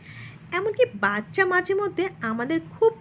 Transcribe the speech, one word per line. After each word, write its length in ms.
এমনকি 340
বাচ্চা 500
মাঝে 280
মধ্যে 360
আমাদের 380
খুব 300